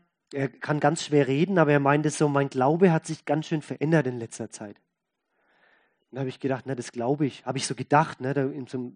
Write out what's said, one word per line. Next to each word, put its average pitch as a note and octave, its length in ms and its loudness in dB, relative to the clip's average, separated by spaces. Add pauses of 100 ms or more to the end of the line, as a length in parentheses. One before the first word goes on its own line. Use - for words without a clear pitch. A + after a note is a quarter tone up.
(320)
er C3+ 180 -4
kann - 300 -4
ganz D3 260 0
schwer C#3+ 220 4
reden, E3 300 2
aber D3+ 140 6
er D3 80 6
meinte D3 320 2
so, D3+ 180 0
„Mein C#3 200 2
Glaube D#3+ 420 4
hat D#3+ 160 0
sich - 180 -8
ganz D3+ 220 -2
schön D3+ 160 -4
verändert D3 420 0
in B2 140 -6
letzter A2+ 320 -10
Zeit.“ G#2 260 -16 (1400)
Dann C3 60 -10
habe C3 100 -4
ich - 100 -14
gedacht, C3 280 -4
„Na, C3 80 -6
das A#2+ 160 -10
glaube C#3 340 -2
ich.“ - 180 -6
Habe C3 140 -6
ich C3 80 -6
so - 80 -4
gedacht, C#3+ 480 0
ne, C3 140 -2
da C#3 80 0
in C#3 240 -6
so C3 100 -8
einem, B2 180 -8